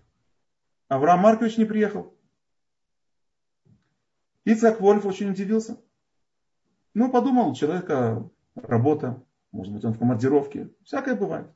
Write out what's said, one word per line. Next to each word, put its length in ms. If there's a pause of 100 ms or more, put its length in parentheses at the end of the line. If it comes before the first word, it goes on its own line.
(880)
Авраам 320
Маркович 360
не 80
приехал. 480 (2250)
Ицхак 380
Вольф 240
очень 240
удивился. 500 (1120)
Ну, 160
подумал, 400
у 60
человека 720 (260)
работа, 680 (300)
может 200
быть, 120
он 80
в 60
командировке. 680 (140)
Всякое 320
бывает. 400